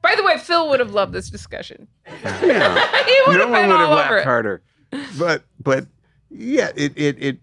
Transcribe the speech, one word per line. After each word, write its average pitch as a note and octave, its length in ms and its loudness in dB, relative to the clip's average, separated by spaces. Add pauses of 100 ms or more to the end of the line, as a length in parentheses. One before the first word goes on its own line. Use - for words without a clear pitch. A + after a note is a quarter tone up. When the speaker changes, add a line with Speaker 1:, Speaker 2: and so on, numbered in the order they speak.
(120)
Speaker 1:
By A4+ 40 0
the G4+ 100 -2
way, E4 120 4
Phil E4+ 300 -2
would C4+ 120 2
have A3 120 -4
loved G3 200 -2
this F3+ 180 -10
discussion. - 560 -16 (200)
Speaker 2:
Yeah. - 960 0
Speaker 1:
<laughs> - 20 -2
He B4+ 200 6
would C#5+ 120 4
Speaker 2:
No C5 80 2
Speaker 1:
have A#4+ 40 -4
Speaker 2:
one A4+ 120 2
Speaker 1:
been G4+ 80 4
Speaker 2:
would D#4+ 100 6
have D4+ 100 4
Speaker 1:
all D4+ 60 4
Speaker 2:
laughed D4 140 2
Speaker 1:
over G#3+ 80 2
it. - 60 0
Speaker 2:
harder. A2+ 380 -2 (560)
But, E3 260 -2 (180)
but C3+ 240 -2 (440)
yeah, B3 460 -2
it, C#3+ 200 -4
it, C#3+ 260 -2
it, C#3 200 -4